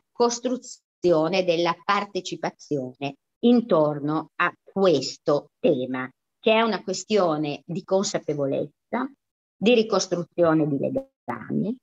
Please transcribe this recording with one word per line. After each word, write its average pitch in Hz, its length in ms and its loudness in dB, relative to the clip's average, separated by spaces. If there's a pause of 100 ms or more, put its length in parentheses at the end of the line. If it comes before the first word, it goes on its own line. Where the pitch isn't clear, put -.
(120)
costruzione 190 1300 0
della 170 400 0
partecipazione 165 1300 -6 (240)
intorno 156 960 2
a 175 180 -2 (100)
questo - 960 0
tema, 131 500 -2 (300)
che 220 120 2
è 220 100 4
una 214 220 -2
questione 165 800 -2
di 170 180 -8
consapevolezza, 156 1300 -4 (460)
di 220 180 4
ricostruzione 175 960 2
di 143 120 0
legami 143 1040 -6